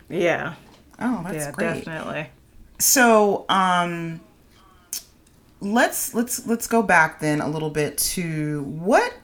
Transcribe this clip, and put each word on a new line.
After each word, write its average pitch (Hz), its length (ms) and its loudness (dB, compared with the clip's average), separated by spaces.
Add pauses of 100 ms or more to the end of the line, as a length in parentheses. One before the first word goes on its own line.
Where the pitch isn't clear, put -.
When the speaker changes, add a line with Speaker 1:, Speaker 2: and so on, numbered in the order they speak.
Speaker 1:
Yeah. 165 440 -2 (480)
Speaker 2:
Oh, 220 220 -2
that's 180 120 -8
Speaker 1:
Yeah, 147 160 -6
Speaker 2:
great. 165 220 -2 (120)
Speaker 1:
definitely. 156 420 -8 (520)
Speaker 2:
So, 220 720 4
um, 175 720 0 (1400)
let's, 247 540 0
let's, 233 340 -4
let's 233 200 -2
go 226 140 2
back 175 380 2
then 151 220 0
a - 60 -2
little 156 220 -4
bit 151 280 -2
to 151 680 -4
what 233 500 2 (100)